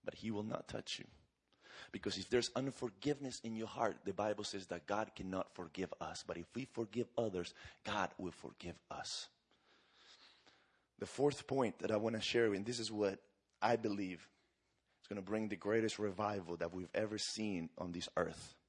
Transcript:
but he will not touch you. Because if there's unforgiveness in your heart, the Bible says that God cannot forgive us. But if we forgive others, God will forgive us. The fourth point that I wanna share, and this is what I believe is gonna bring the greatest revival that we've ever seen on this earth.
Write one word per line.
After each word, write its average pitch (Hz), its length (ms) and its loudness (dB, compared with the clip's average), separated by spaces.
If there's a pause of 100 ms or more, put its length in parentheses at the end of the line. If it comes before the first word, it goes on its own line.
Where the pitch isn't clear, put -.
but - 100 -4
he 110 160 -4
will 104 140 -2
not - 240 -4
touch - 320 -6
you. - 60 -10 (840)
Because 101 260 -4
if 95 140 -6
there's 120 240 6
unforgiveness 131 880 -2
in 113 140 -4
your 110 100 -2
heart, 110 380 2
the 98 80 0
Bible 104 320 2
says 95 240 -6
that 87 180 -6
God 104 300 0
cannot 92 380 -2
forgive 90 460 -4
us. 82 240 -6
But 85 140 -4
if 85 160 -8
we 131 120 -2
forgive 117 420 -2 (100)
others, 92 340 0 (300)
God 104 340 0
will 87 140 -4
forgive - 460 -10 (160)
us. - 340 -6 (1700)
The 101 60 -2
fourth 139 420 2
point 127 320 2
that 104 100 0
I 107 60 6
wanna 110 240 2
share, 113 340 6
and 98 100 0
this 120 140 -2
is 110 120 -2
what 101 280 4 (420)
I 113 160 6
believe 101 520 -2 (760)
is - 60 -20
gonna 104 140 -4
bring 107 260 0
the 101 80 -2
greatest 107 420 4
revival 101 600 0
that 85 140 -2
we've 92 220 -4
ever 107 240 2
seen 98 580 0
on 90 140 -4
this 87 260 -4
earth. 82 380 0 (140)